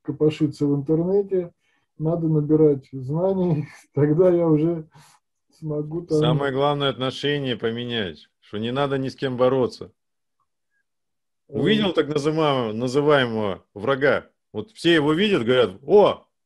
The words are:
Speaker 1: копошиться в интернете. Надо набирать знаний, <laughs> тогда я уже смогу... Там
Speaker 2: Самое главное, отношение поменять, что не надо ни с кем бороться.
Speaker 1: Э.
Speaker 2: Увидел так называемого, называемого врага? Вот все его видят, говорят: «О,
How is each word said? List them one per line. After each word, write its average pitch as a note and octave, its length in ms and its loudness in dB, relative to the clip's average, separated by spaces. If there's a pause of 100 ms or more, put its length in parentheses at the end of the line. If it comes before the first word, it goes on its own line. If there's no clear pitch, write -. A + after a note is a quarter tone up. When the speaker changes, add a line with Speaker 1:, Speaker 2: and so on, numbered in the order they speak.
Speaker 1:
копошиться D3+ 640 -2
в C#3+ 100 2
интернете. F3 800 -2 (460)
Надо E3 280 -2
набирать D3+ 640 2
знаний, D#3+ 760 -2 (120)
<laughs> - 140 -20
тогда D3+ 380 4
я E3+ 160 2
уже D#3+ 420 0 (640)
смогу... D3+ 500 -8
Там D#3+ 180 -2
Speaker 2:
Самое C#3 320 0
главное, C#3+ 380 0
отношение C3 680 -4
поменять, A2+ 720 -6 (140)
что - 160 -14
не A#2 140 -6
надо C#3 260 -2
ни C3 120 -4
с - 60 -14
кем B2+ 220 -6
бороться. B2+ 560 0 (1500)
Speaker 1:
Э. C#3 120 -8
Speaker 2:
Увидел G3 340 2
так D3+ 140 0
называемого, C#3+ 680 0
называемого A#2+ 920 0 (100)
врага? B2 540 -2 (220)
Вот G#2 200 -12
все E3+ 240 2
его D3+ 180 2
видят, F3+ 320 0
говорят: A#2 300 2 (100)
«О, E3+ 400 4 (200)